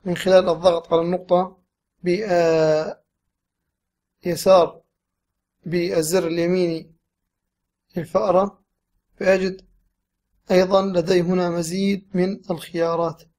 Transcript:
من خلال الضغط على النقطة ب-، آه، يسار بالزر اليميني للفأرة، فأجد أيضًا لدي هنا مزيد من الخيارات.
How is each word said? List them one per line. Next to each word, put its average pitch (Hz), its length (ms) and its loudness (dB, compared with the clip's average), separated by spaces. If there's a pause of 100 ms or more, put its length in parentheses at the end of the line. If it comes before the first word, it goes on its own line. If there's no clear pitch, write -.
من 175 120 -4
خلال 185 320 4
الضغط 170 440 0
على 165 80 2
النقطة 180 560 -2 (460)
ب-، 180 200 -2
آه، 160 800 0 (1200)
يسار 175 560 2 (840)
بالزر 170 640 -2
اليميني 170 680 -2 (1000)
للفأرة، 190 680 -2 (520)
فأجد 190 520 -2 (840)
أيضًا 190 300 4
لدي 180 400 0
هنا 180 280 0
مزيد 185 640 -4
من 185 380 -4
الخيارات. 165 720 -4 (160)